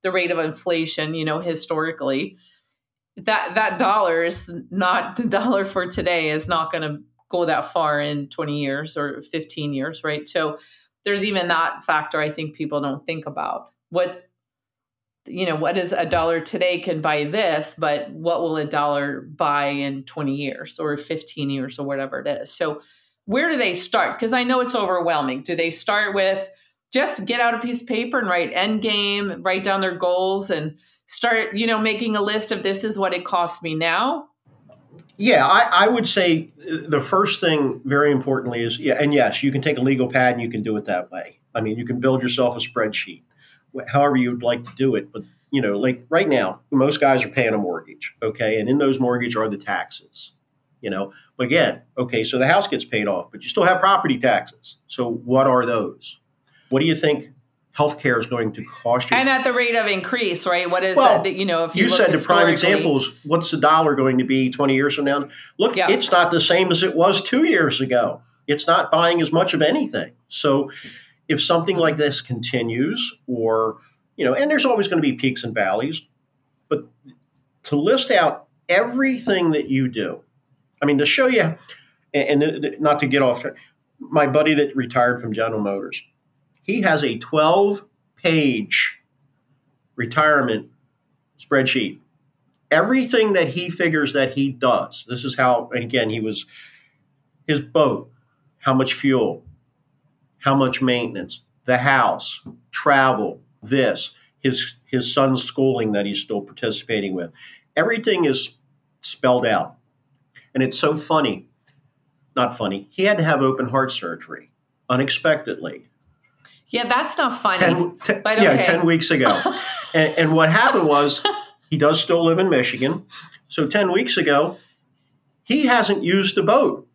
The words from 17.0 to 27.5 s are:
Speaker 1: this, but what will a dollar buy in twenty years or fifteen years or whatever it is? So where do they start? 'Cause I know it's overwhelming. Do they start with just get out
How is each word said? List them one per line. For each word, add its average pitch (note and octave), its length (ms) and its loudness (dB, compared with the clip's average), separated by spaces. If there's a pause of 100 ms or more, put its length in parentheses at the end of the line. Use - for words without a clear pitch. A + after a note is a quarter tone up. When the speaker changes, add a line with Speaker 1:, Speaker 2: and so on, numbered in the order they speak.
Speaker 1:
this, D#3+ 520 -2
but D3+ 320 -2
what D#3+ 320 -2
will D#3+ 160 -2
a D3+ 80 -4
dollar C#3+ 560 -2
buy C#3+ 440 -2
in C#3 380 -4
twenty C#3 320 -6
years - 440 -10
or D3+ 180 -4
fifteen D3+ 540 -8
years C3+ 260 -8
or C#3+ 80 -8
whatever C3+ 340 -6
it D3 80 -8
is? - 240 -6
So D3+ 300 -6 (440)
where C#4+ 260 0
do D4 60 0
they G3 180 0
start? - 440 -2
'Cause A3+ 140 -2
I B3 100 2
know B3+ 180 2
it's B3 120 -4
overwhelming. E3+ 680 0
Do F3 120 -4
they E3 140 0
start G3+ 460 -2
with F#3+ 340 0 (420)
just B3+ 340 -2
get A#3 140 -2
out A#3 140 2